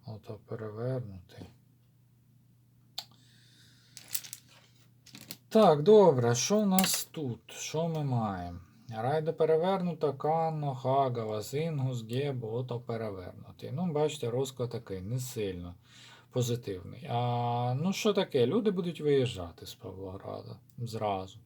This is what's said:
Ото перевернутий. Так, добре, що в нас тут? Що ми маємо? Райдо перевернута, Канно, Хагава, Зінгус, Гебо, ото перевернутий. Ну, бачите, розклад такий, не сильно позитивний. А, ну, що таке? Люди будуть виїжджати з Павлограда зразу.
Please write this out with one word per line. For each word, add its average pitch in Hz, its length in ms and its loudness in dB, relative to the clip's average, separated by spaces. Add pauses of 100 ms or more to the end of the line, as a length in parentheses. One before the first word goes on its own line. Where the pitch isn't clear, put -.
Ото 107 400 -12
перевернутий. 110 1040 -8 (4000)
Так, 170 340 8
добре, 151 520 8
що 202 240 2
в 208 80 2
нас 185 440 2
тут? - 400 -8
Що - 360 -4
ми 156 160 -2
маємо? 98 560 -2 (380)
Райдо 156 360 0
перевернута, 160 800 2
Канно, 151 640 0
Хагава, 120 680 0
Зінгус, 131 600 -2
Гебо, 120 500 -4
ото 123 260 -4
перевернутий. 110 920 -8
Ну, 170 200 -2
бачите, 147 380 0
розклад 127 400 -2
такий, 95 320 -8
не 117 180 -4
сильно 92 560 -6 (580)
позитивний. 104 760 -4
А, 120 720 0
ну, 190 120 0
що 208 200 2
таке? 185 340 4
Люди 208 240 2
будуть 175 300 -4
виїжджати 113 640 0
з - 80 -14
Павлограда 101 840 -10 (220)
зразу. 104 680 -4